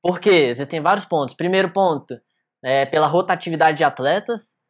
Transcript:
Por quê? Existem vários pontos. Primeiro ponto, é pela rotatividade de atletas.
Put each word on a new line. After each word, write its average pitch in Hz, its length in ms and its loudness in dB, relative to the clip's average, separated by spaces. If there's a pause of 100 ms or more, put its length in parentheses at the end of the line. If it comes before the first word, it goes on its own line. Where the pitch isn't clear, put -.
Por 175 180 -2
quê? 165 300 4
Existem 139 300 -6
vários 190 240 0
pontos. 143 300 -2
Primeiro 185 360 -2
ponto, 165 480 -2 (440)
é 135 240 0
pela 156 200 0
rotatividade 165 720 0
de 160 60 2
atletas. 175 840 -4